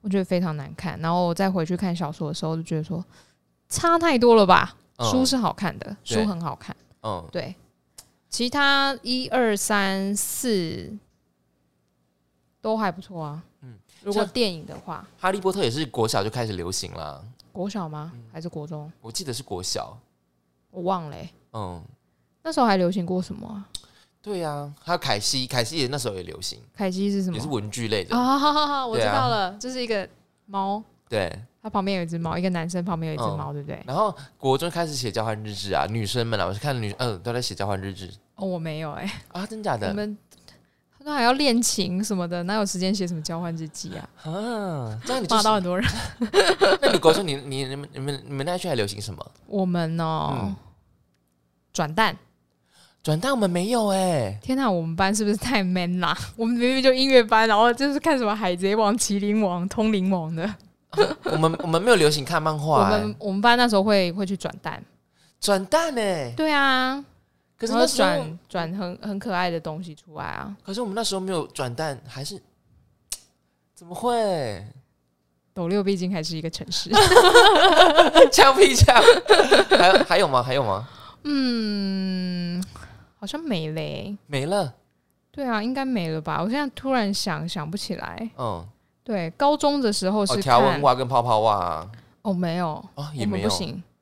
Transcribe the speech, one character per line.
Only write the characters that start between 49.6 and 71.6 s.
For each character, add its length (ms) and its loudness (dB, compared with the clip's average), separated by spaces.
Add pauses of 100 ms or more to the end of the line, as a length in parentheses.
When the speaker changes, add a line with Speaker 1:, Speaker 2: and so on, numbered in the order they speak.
Speaker 1:
们 340 -2
哦， 420 -2
Speaker 2:
嗯。 140 -6 (1160)
Speaker 1:
转 200 -4
蛋。 220 0 (880)
Speaker 2:
转 180 0
蛋 100 -2
我 60 2
们 140 2
没 200 -2
有 180 2
欸。 520 0
Speaker 1:
天 160 -4
哪， 140 0
我 100 0
们 160 -6
班 180 2
是 80 -2
不 60 0
是 80 0
太 260 -2
man 380 -2
啦？ 240 0
<laughs> 120 -14
我 100 -2
们 100 0
明 180 2
明 80 0
就 100 8
音 140 2
乐 160 8
班， 240 4
然 100 4
后 140 6
就 220 0
是 80 -2
看 160 2
什 80 0
么 100 0
海 220 -2
贼 180 0
王、 220 2
麒 240 0
麟 220 0
王、 260 -2
通 240 0
灵 180 0
王 240 -2
的。 200 -4 (380)
Speaker 2:
<laughs> 320 0
我 120 -2
们， 260 4
我 40 -6
们 160 2
没 80 2
有 60 8
流 120 6
行 160 0
看 180 -2
漫 160 -2
画 300 4
欸。 60 4
Speaker 1:
我 40 2
们， 200 -4
我 120 -4
们 120 -2
班 160 6
那 100 4
时 80 2
候 60 4
会， 300 2
会 120 -6
去 100 -4
转 280 -8
蛋。 200 -12 (560)
Speaker 2:
转 280 0
蛋 300 0
欸？ 380 -2
Speaker 1:
对 160 -2
啊。 540 0 (520)
Speaker 2:
可 100 -6
是 60 -2
那 140 4
时 160 0
候 60 4
Speaker 1:
然 100 0
后 60 -4 (240)
转， 220 -6
转 80 -8
很， 200 -8
很 200 -8
可 140 -6
爱 180 -2
的 100 -4
东 220 -10
西 120 -14
出 220 -20
来 80 -10
啊。 300 -10 (100)
Speaker 2:
可 80 -12
是 80 -6
我 60 -4
们 80 -8
那 100 -4
时 100 -2
候 60 -4
没 100 -6
有 180 -2
转 260 -8